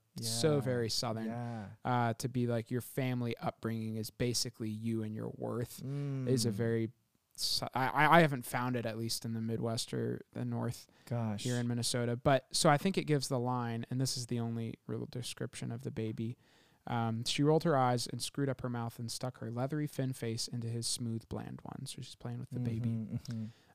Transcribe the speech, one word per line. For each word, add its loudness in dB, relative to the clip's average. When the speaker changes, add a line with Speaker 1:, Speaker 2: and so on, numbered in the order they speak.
Speaker 1:
so 2
Speaker 2:
Yeah. 2
Speaker 1:
very 2
Southern, -2
Speaker 2:
Yeah. -6
Speaker 1:
uh, 4
to -4
be 0
like, 0
your 0
family -2
upbringing -4
is -4
basically -2
you 0
and -6
your -4
worth -4
is 4
a 2
Speaker 2:
Mm. 0
Speaker 1:
very 0
Sou-, 0
I, 2
I, 8
I 12
haven't 4
found 0
it, -2
at -2
least -4
in -4
the -2
Midwest -2
or -2
the -4
North -4
Speaker 2:
Gosh. -2
Speaker 1:
here 0
in 0
Minnesota. 0
But 4
so 6
I 8
think 0
it 0
gives 2
the 0
line, 0
and 0
this 2
is -6
the 0
only -2
real -4
description -6
of -6
the -6
baby. -4
Um, 0
"She 2
rolled 6
her 6
eyes 4
and -6
screwed -2
up -2
her -4
mouth -4
and -4
stuck -6
her -6
leathery, -2
thin -2
face -4
into -4
his -2
smooth, -2
bland -8
one." -10
So -10
she's -14
playing -8
with -10
the -4
baby. 0
Speaker 2:
Mm-hmm, -4
mm-hmm. -6